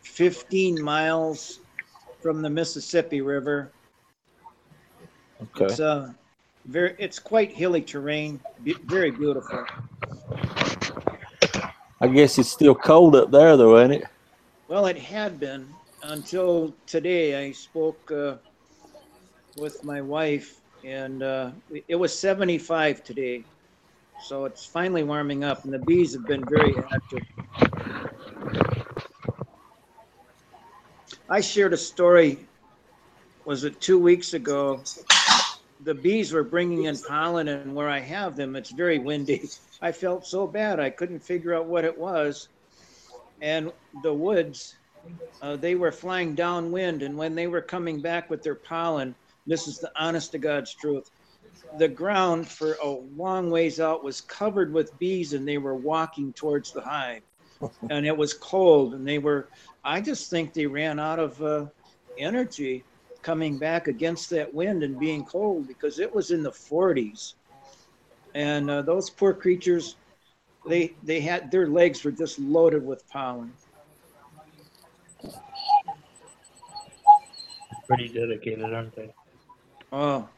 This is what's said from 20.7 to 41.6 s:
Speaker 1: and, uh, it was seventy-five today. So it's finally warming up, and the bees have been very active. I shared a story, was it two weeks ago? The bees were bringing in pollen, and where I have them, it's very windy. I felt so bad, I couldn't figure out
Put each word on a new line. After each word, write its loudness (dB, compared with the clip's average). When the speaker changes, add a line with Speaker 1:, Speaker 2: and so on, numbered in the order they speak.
Speaker 1:
and, -10
uh, -4
it -2
was 0
seventy-five 0
today. -8
So -8
it's -12
finally -2
warming -2
up, -4
and -8
the -6
bees 4
have -10
been -2
very 4
active. -6
I 2
shared 2
a 0
story, 6
was -6
it -6
two 6
weeks 4
ago? -2
The -4
bees 0
were 2
bringing -2
in -4
pollen, -4
and -8
where -4
I -2
have -8
them, -8
it's -12
very 0
windy. -4
I -4
felt -4
so -4
bad, -4
I -2
couldn't -8
figure -4
out -2